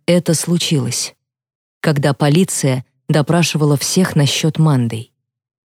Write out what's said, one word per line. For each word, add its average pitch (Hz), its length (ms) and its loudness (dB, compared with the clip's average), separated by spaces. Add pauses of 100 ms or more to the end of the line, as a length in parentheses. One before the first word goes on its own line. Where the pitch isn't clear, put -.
это 175 260 2
случилось, 147 800 -2 (680)
когда 143 360 0
полиция 147 680 0 (220)
допрашивала 151 680 0
всех - 380 -2
насчет 151 420 0
Мандей. 123 560 0 (680)